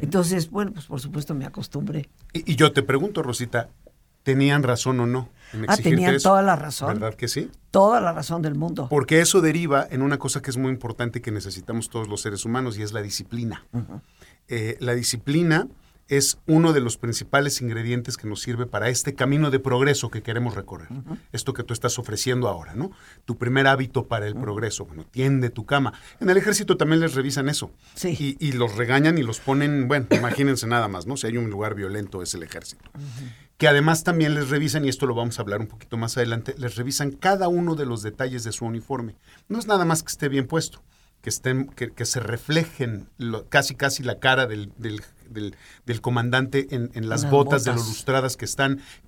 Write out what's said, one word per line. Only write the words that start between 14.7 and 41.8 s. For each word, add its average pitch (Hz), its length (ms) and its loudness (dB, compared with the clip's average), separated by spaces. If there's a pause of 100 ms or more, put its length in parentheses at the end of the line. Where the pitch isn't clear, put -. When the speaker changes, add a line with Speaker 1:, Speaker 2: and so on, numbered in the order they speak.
Speaker 2:
la 123 140 -2
disciplina 143 720 0 (400)
es 139 380 0
uno 160 260 6
de 147 80 6
los 117 160 -2
principales 139 640 0
ingredientes 120 560 -2
que - 100 -14
nos 107 140 -6
sirve 120 260 -4
para 107 220 -2
este 135 260 -2
camino 143 360 2
de 135 100 4
progreso 131 500 2
que 107 120 -8
queremos 117 320 -4
recorrer. 92 360 -12
Speaker 1:
Ujú. 135 280 -10 (140)
Speaker 2:
Esto 127 200 -4
que 120 100 -6
tú 117 120 -6
estás 120 240 -2
ofreciendo 123 500 0
ahora, 80 260 -6
¿no? 156 160 -4 (360)
Tu 117 100 -4
primer 131 300 2
hábito 131 400 2
para 104 200 -2
el 104 60 -4
Speaker 1:
Ujú. 107 100 -6
Speaker 2:
progreso. 104 440 -4
Bueno, 80 180 -16
tiende 131 460 2
tu 110 160 -8
cama. 135 260 2 (280)
En 180 100 4
el 185 80 6
ejército 196 400 2
también 160 220 4
les 160 140 0
revisan 135 340 0
eso. 143 220 -2 (240)
Speaker 1:
Sí. 180 220 -2 (240)
Speaker 2:
Y, 160 80 0
y 135 40 0
los 120 240 0
regañan 139 420 4
y 143 40 0
los 110 180 -4
ponen, 143 460 0
bueno, 131 220 0
<coughs> - 40 4
imagínense 123 540 2
nada 117 220 2
más, 92 180 -8
¿no? 131 120 -6
Si - 80 -6
hay 117 100 -2
un 117 140 -2
lugar 104 240 -4
violento 98 480 -6
es 85 120 -8
el 87 80 -10
ejército. - 520 -16
Speaker 1:
Ujú. 135 320 -14 (320)
Speaker 2:
Que 151 100 6
además 151 360 4
también 160 300 2
les 147 160 -2
revisan, 147 340 0
y 139 40 2
esto - 180 -2
lo 123 80 0
vamos 117 240 -2
a 117 40 -6
hablar 104 180 -2
un 110 60 -4
poquito - 300 -12
más 117 200 -4
adelante, 117 420 -2
les 123 180 -6
revisan 135 340 -2
cada 185 380 0
uno 175 260 2
de 147 120 -2
los 113 160 -4
detalles 123 420 -6
de 110 80 -6
su - 120 -8
uniforme. 113 520 -6 (320)
No 214 100 -4
es 214 80 -6
nada 202 180 4
más 160 180 2
que - 100 -14
esté - 160 -4
bien 135 180 0
puesto, - 340 -4 (420)
que - 80 -8
estén, 131 360 -2
que, - 240 -8